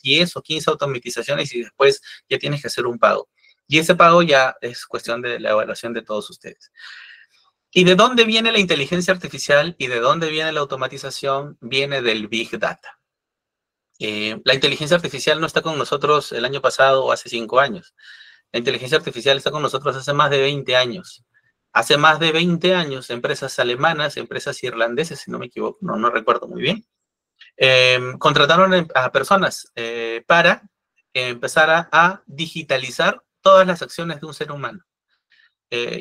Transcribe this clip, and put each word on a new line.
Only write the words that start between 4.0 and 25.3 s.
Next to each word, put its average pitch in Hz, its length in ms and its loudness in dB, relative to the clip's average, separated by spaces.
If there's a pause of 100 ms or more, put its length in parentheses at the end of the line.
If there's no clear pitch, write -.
ya 135 380 4
es 120 260 -12
cuestión 117 340 -8
de 120 200 -6
la 110 100 -2
evaluación 107 440 -2
de 113 80 -6
todos 107 280 -8
ustedes. - 400 -20 (1040)
¿Y 180 100 6
de 180 100 6
dónde 233 300 4
viene 226 280 0
la 226 60 2
inteligencia 175 560 -2
artificial 147 640 0
y 135 80 -4
de 123 120 -4
dónde 156 300 2
viene 156 240 -4
la 151 80 -2
automatización? 139 1000 -6
Viene 135 420 -2
del 110 260 -2
Big 110 300 -6
Data. - 420 -8 (1000)
Eh, 107 460 -6
la 131 80 4
inteligencia 143 420 0
artificial 151 460 0
no 160 60 0
está 156 160 -2
con 160 160 -4
nosotros 143 540 0
el 120 120 -4
año 135 160 -6
pasado 135 440 4
o 123 80 0
hace - 180 -4
cinco 120 300 0
años. 175 340 -4 (580)
La 117 60 -4
inteligencia 127 400 -2
artificial 135 400 0
está 135 120 -4
con 151 120 -6
nosotros 131 340 -4
hace 135 160 -6
más 147 160 2
de 139 140 2
veinte 135 340 -2
años. 117 480 -2 (480)
Hace 131 240 4
más 151 240 4
de 165 120 2
veinte 175 420 2
años, 143 340 -4
empresas 127 500 -6
alemanas, 143 600 -2
empresas 123 440 -8
irlandesas, 120 580 -4
si - 100 -16